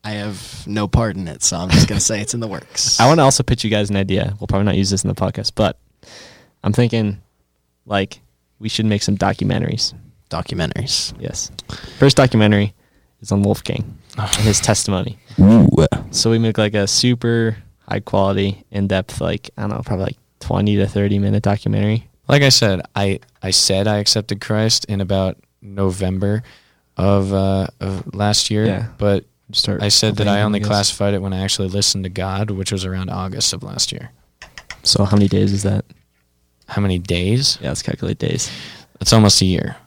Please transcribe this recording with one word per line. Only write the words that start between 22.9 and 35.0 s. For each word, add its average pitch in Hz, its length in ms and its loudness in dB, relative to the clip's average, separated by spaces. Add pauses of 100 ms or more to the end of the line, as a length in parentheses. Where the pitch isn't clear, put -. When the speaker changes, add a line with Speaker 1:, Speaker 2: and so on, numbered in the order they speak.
Speaker 3:
I, 98 240 -2 (240)
I 95 80 -2
said 98 360 2
I 104 100 2
accepted 104 440 -2
Christ 110 440 0
in 101 160 -4
about 95 360 0 (240)
November 98 840 -2 (540)
of, 98 360 2
uh, 98 340 0 (120)
of 95 360 -8
last 104 340 0
year, 107 160 0
Speaker 2:
Yeah. 107 200 -2 (120)
Speaker 3:
but 101 280 0 (280)
Speaker 2:
Start - 300 -2
Speaker 3:
I 104 60 0
said 104 260 2
that 107 80 -2
Speaker 2:
opening 104 100 2
Speaker 3:
I 101 40 2
Speaker 2:
them, 104 100 2
Speaker 3:
only 104 100 0
Speaker 2:
I - 20 -2
guess. 104 80 -2
Speaker 3:
classified 101 460 0
it 95 80 -2
when 98 120 -6
I 95 100 -4
actually 98 260 -2
listened 98 360 -2
to 90 40 -6
God, 95 420 -4
which 95 200 -4
was 95 140 -4
around 92 240 -6
August 92 440 -4
of - 100 -12
last - 280 -4
year. - 200 -12 (720)
Speaker 2:
So - 220 2